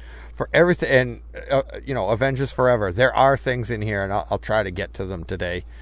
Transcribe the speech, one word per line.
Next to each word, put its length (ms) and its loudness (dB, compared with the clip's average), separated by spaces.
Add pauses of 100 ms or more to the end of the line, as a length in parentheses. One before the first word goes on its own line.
(360)
for 180 -6
everything, 360 4
and, 320 4 (300)
uh, 120 2 (200)
you 100 -6
know, 160 -2
Avengers 440 0
Forever, 400 2
there 200 4
are 220 6
things 360 -4
in 100 -4
here, 220 -2
and 100 -2
I'll, 180 -2
I'll 60 0
try 260 0
to 80 -4
get 220 -6
to 120 -6
them 200 -8
today, 400 -6 (160)